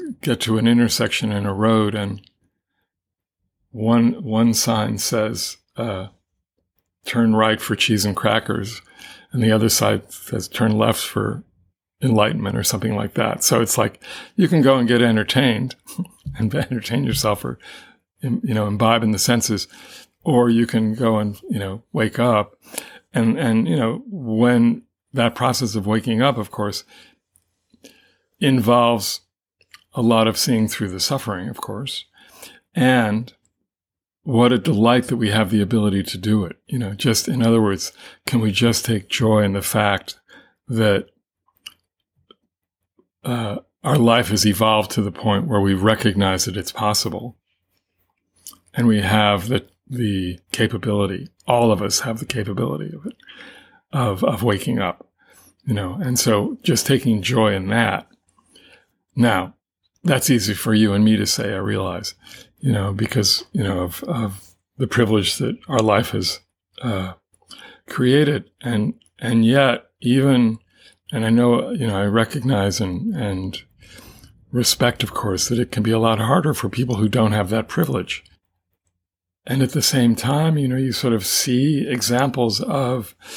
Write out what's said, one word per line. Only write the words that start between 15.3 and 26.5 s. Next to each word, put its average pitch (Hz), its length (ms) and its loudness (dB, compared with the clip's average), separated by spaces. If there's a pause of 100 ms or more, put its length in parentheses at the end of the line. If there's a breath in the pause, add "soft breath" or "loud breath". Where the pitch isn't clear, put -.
<laughs> - 320 -14
and 110 160 -2
entertain 131 500 -2
yourself 110 400 -2
or, - 140 -8 (640 loud breath)
im-, 120 220 -2
you 139 100 -2
know, 107 120 0
imbibe 110 360 2
in 110 100 2
the 101 60 -2
senses, 113 500 -2 (540 loud breath)
or 123 280 2
you 117 160 2
can 110 280 0
go 113 240 0
and, 104 300 -4
you 156 100 -4
know, 98 240 -8 (100)
wake 110 260 -2
up. 117 400 0 (540 loud breath)
And, 120 260 2
and, 113 300 0
you 170 80 0
know, 127 300 -2
when 120 760 2 (300)
that 117 220 0
process 123 400 -2
of 101 120 -4
waking 110 360 0
up, 135 160 2
of 104 120 -8